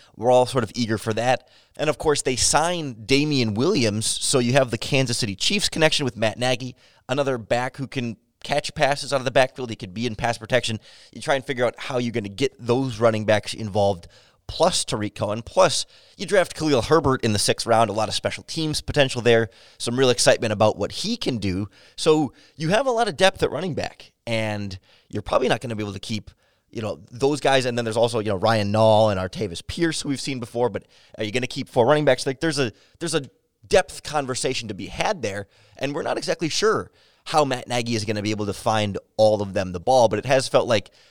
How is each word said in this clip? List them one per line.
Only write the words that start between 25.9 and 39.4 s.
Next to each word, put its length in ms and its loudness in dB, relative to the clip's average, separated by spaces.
to 40 -10
keep, 320 -8
you 100 -12
know, 200 -8
those 300 0
guys. 260 2
And 100 -2
then 80 0
there's 120 -2
also, 240 2
you 80 -4
know, 80 0
Ryan 340 2
Nall 400 6
and 80 0
Artavis 480 -6
Pierce, 360 -2
who 80 -6
we've 100 -4
seen 180 -6
before, 300 -2
but 180 -8
are 60 -4
you 80 -4
gonna 160 -2
keep 200 -8
four 160 4
running 200 4
backs? 200 4
Like, 140 -4
there's 220 -2
a, 100 0
there's 160 -4
a 60 -2
depth 380 0
conversation 640 -4
to 60 -8
be 120 -12
had 360 -4
there, 260 -6
and 160 -4
we're 100 -6
not 160 -4
exactly 300 -4
sure 440 0
how 200 2
Matt 220 -4
Nagy 300 -2
is 80 -2
gonna 180 -4
be 80 -2
able 160 -4
to 80 -4
find 420 0
all 260 6